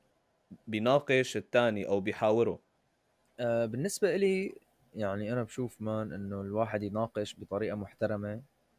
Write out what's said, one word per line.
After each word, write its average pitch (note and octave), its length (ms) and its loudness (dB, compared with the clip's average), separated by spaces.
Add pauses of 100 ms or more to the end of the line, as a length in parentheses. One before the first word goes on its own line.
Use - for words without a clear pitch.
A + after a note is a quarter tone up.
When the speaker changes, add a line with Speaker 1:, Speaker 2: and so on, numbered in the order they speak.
(680)
Speaker 1:
بيناقش B2+ 720 2
التاني A2 500 2
أو G2+ 120 4
بيحاوره؟ G#2+ 640 2 (800)
Speaker 2:
آه، A#2 260 0
بالنسبة D3+ 500 0
إلي، F#3+ 380 2 (400)
يعني، G#2 380 -2
أنا B2 100 0
بشوف، A#2 400 -6
مان، A2 300 -2
إنه G2 280 -6
الواحد G#2 420 -2
يناقش G#2 580 -4
بطريقة G2+ 360 -4
محترمة، G#2 640 -4 (360)